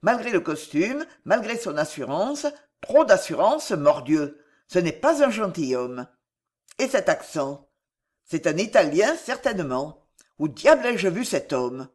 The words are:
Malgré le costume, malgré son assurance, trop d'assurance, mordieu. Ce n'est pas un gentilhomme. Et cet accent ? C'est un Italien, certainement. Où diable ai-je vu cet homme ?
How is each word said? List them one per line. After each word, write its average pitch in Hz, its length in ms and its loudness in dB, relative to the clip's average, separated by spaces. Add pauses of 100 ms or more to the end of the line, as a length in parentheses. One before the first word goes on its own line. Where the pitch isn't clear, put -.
Malgré 233 300 0
le 180 100 2
costume, 180 640 -4 (180)
malgré 220 340 0
son 180 200 -6
assurance, 156 720 -4 (340)
trop - 240 4
d'assurance, 190 640 2
mordieu. 147 720 0 (240)
Ce - 100 0
n'est 165 140 2
pas 294 320 2
un 262 60 4
gentilhomme. 127 760 -4 (760)
Et 254 100 0
cet 196 180 0
accent ? 143 640 -4 (560)
C'est - 200 -4
un 160 120 0
Italien, 202 580 2
certainement. 156 880 -6 (320)
Où 151 120 -2
diable 247 360 4
ai-je 208 220 0
vu 190 160 -2
cet - 300 -4
homme ? 127 420 -4